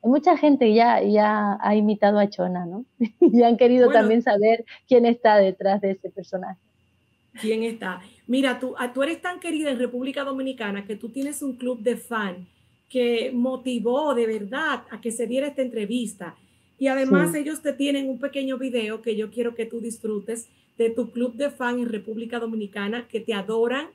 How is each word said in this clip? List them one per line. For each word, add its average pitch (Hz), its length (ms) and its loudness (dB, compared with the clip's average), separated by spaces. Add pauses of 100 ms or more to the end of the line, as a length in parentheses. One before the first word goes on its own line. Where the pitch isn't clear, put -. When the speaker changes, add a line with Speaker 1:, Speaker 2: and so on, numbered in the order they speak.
Speaker 1:
mucha 302 360 4
gente 269 340 6
ya, 233 300 4
ya 208 580 2
ha 208 140 2
imitado 208 440 4
a 208 120 2
Chona, 180 340 -4
¿no? 190 220 -10 (120)
<laughs> 226 220 -2
Y 240 220 8
han 233 160 6
querido 247 300 6
Speaker 2:
Bueno. 254 120 6
Speaker 1:
también 220 220 4
saber 226 420 2 (240)
quién 240 160 6
está 233 320 4
detrás 196 460 2
de 196 100 0
ese 190 160 -8
personaje. 185 500 -12 (840)
Speaker 2:
¿Quién 220 220 -2
está? 190 360 -8 (260)
Mira, 254 320 0
tú, 254 200 -8
ah, 240 160 -6
tú 269 80 -2
eres 330 180 -4
tan 359 200 -8
querida 311 300 -4
en 240 80 -4
República 254 460 -6
Dominicana 262 640 -6
que 208 100 -10
tú 220 140 -14
tienes 277 320 -8
un 262 140 -8
club 247 260 -6
de 233 140 0
fan 196 500 -8 (420)
que 240 460 -2
motivó 254 800 -2
de 233 120 0
verdad 233 640 -4
a 220 100 -14
que 233 100 -6
se 226 160 -6
diera 269 220 -2
esta 277 140 -4
entrevista. 220 760 -6 (420)
Y 269 100 0
además 269 440 2
Speaker 1:
Sí. 311 60 -4
Speaker 2:
ellos 294 240 -6
te 285 100 -2
tienen 277 360 -2
un 247 120 -8
pequeño 269 360 -4
video 226 460 -6
que 220 140 -4
yo 214 160 -6
quiero 233 240 -4
que 226 100 -6
tú 233 140 -10
disfrutes 226 680 -8 (300)
de 226 120 2
tu 226 200 -4
club 240 240 -4
de 277 160 -4
fan 247 300 -4
en 226 80 -4
República 220 500 -8
Dominicana, 220 680 -6
que 226 120 -8
te 220 140 -6
adoran 226 600 -2